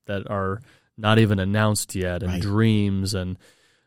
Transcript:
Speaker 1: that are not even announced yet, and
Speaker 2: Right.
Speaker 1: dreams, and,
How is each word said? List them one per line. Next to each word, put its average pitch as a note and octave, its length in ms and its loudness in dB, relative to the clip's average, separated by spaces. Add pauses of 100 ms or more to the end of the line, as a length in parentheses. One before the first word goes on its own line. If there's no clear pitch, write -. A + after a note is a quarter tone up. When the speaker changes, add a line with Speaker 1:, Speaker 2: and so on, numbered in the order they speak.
Speaker 1:
that G2 260 -8
are G2 300 -4 (380)
not A2 200 4
even G#2+ 200 4
announced G#2 560 0
yet, F2+ 280 -4
and F2+ 100 -2
Speaker 2:
Right. F2+ 100 -4
Speaker 1:
dreams, G2+ 720 2
and, F#2 240 -6 (480)